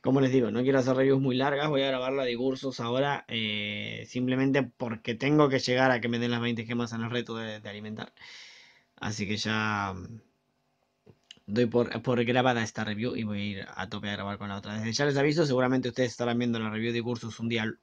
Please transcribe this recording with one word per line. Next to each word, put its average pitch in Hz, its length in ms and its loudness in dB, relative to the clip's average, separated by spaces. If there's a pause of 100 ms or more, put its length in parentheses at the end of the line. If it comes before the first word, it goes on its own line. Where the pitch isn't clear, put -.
como 135 200 4
les 131 100 4
digo, 120 220 4
no 117 100 0
quiero 135 160 4
hacer 127 160 2
reviews 135 260 4
muy 131 160 2
largas. 143 320 2
Voy 135 140 2
a 135 60 0
grabar 131 240 0
la 139 100 0
de 120 140 -2
Gursus 131 420 -2
ahora, 131 500 0
eh, 107 800 -4
simplemente 131 540 2
porque 120 520 -6
tengo 143 340 6
que 131 100 2
llegar 127 320 4
a 123 100 4
que 120 80 -2
me 117 120 0
den 120 100 0
las 120 100 0
veinte 117 240 -2
gemas 120 280 -4
en 113 100 -4
el 113 80 -4
reto 117 260 -4
de, 110 240 -8
de 107 80 -12
alimentar. 107 440 -10 (840)
Así 107 300 -4
que 104 100 -2
ya, 107 580 -2
mm, 107 260 -12 (1300)
doy 117 200 4
por, 113 360 2
por 120 220 2
grabada 123 380 2
esta 110 220 -6
review 110 320 -4
y 113 80 -4
voy 104 160 -4
a 101 40 -4
ir 101 300 -6
a 98 140 -8
tope 104 200 -8
a 101 40 -4
grabar 101 260 -6
con 104 100 -8
la 98 80 -6
otra. 101 180 -10
Desde 110 180 -4
ya 143 140 0
les 139 100 2
aviso, 151 300 2
seguramente 127 420 2
ustedes 120 240 0
estarán 120 260 0
viendo 117 220 0
la 110 100 -2
review 110 220 -2
de 117 80 0
Gursus 120 400 -6
un 117 80 -4
día 113 200 0 (140)